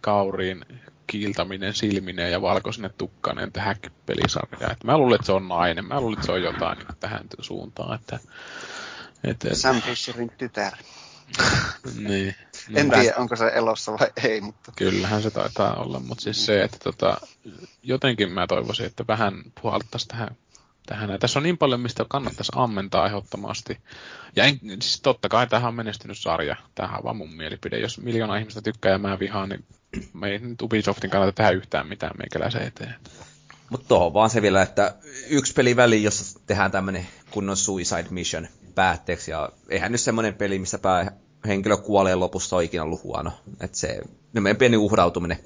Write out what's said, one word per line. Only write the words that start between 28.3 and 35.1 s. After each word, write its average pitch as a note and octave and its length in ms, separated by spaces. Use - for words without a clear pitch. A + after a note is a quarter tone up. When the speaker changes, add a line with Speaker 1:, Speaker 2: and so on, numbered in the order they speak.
Speaker 1:
ihmistä G#2+ 260
tykkää G#2 300
ja G2 60
mä G2 200
vihaan, G2 300
niin G2 160
me F#2+ 160
ei G2+ 100
nyt A#2+ 240
Ubisoftin G#2+ 480
kannata G2 220
tehdä G#2+ 180
yhtään F2+ 380
mitään - 300
meikäläisen - 440
eteen. A#2+ 320
Speaker 3:
Mut - 180
tohon F2 260
vaan G#2+ 160
se A2 120
vielä, F#2+ 200
että G2 320